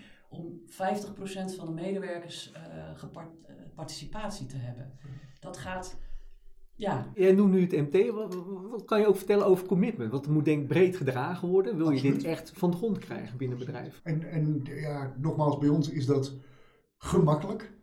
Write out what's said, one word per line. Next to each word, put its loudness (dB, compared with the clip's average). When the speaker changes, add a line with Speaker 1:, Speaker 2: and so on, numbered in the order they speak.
Speaker 1:
om -14
vijftig -4
procent -8
van -10
de -4
medewerkers, -6
eh, -16
gepart-, -16
eh, -20
participatie -8
te -10
hebben. -10
Speaker 2:
Ja. -16
Speaker 1:
Dat -14
gaat, -8
ja. -4
Speaker 3:
Jij 8
noemt 8
nu 6
het 4
M 2
T. 6
Wat, -6
wat -8
kan 2
je 4
ook 8
vertellen 2
over 6
commitment? 0
Want -4
het 2
moet, 4
denk 4
ik, -4
breed 4
gedragen -2
worden. 2
Wil 2
je 2
dit 4
Speaker 2:
Absoluut. -2
Speaker 3:
echt -16
van 2
de 0
grond 0
krijgen -10
binnen -4
een -10
bedrijf? -10
Speaker 2:
En, -2
en, 0
ja, -6
nogmaals, 2
bij 2
ons 4
is -2
dat 2
gemakkelijk. 2